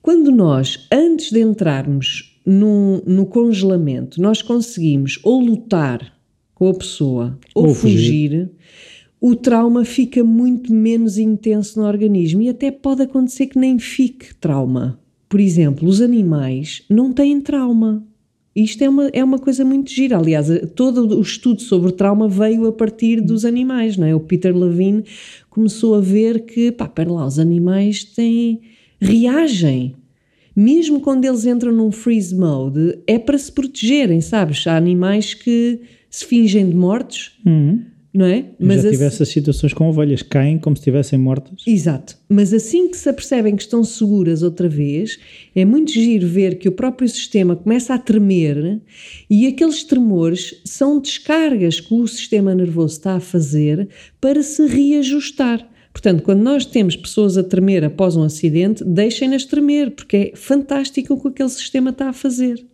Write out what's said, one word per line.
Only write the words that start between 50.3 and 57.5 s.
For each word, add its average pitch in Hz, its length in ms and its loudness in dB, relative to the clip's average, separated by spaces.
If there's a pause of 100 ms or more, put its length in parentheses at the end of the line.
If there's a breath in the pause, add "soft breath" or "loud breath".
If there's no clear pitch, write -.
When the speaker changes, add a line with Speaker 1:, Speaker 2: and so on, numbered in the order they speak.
Speaker 1:
são 285 340 0
descargas 269 800 -2
que - 140 -6
o 233 140 0
sistema 196 480 -2
nervoso 165 420 -2
está 190 180 -4
a 180 40 -2
fazer 151 680 -2 (320 loud breath)
para 285 220 0
se 302 240 0
reajustar. 277 1040 -2 (240 soft breath)
Portanto, 175 280 0
quando 196 220 2
nós 277 200 0
temos 202 320 0
pessoas 202 420 -2
a 185 60 0
tremer 185 400 0